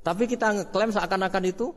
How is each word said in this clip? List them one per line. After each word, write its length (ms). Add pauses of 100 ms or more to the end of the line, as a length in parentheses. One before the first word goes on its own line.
Tapi 240
kita 240
ngeklaim 400
seakan-akan 560
itu 200 (100)